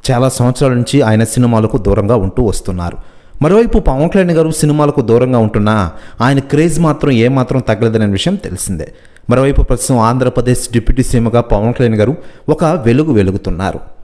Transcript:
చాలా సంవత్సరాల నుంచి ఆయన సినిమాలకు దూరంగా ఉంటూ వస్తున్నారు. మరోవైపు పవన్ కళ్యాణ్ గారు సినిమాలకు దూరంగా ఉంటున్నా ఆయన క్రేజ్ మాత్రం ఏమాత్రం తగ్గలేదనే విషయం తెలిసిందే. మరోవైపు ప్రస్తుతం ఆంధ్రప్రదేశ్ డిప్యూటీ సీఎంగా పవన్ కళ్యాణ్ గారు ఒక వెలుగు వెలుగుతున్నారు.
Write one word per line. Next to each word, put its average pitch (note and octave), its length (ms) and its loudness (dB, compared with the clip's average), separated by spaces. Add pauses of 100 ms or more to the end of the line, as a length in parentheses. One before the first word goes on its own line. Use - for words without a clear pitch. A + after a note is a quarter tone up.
(100)
చాలా B2+ 180 2
సంవత్సరాల B2+ 440 0
నుంచి B2 300 0
ఆయన A2 220 2
సినిమాలకు A#2 540 0
దూరంగా G2+ 380 0
ఉంటూ F#2+ 260 -2
వస్తున్నారు. F2+ 540 -4 (460)
మరోవైపు A3 360 2
పవన్ D3 300 0
కళ్యాణ్ F3+ 220 2
గారు D#3+ 200 2
సినిమాలకు D3 500 0
దూరంగా A#2+ 380 2
ఉంటున్నా G#2+ 520 0 (300)
ఆయన C#3 180 2
క్రేజ్ D3 420 0
మాత్రం D3+ 300 0
ఏమాత్రం B2+ 580 0
తగ్గలేదనే A2 380 0
విషయం G2+ 280 -2
తెలిసిందే. F#2 540 -8 (420)
మరోవైపు C3+ 320 2
ప్రస్తుతం B2 360 0
ఆంధ్రప్రదేశ్ B2 760 0
డిప్యూటీ A#2+ 300 0
సీఎంగా A#2+ 380 0
పవన్ A2+ 320 0
కళ్యాణ్ A#2 280 0
గారు A2+ 140 2 (340)
ఒక D3+ 160 0
వెలుగు D3+ 480 0
వెలుగుతున్నారు. F#2 680 -2 (240)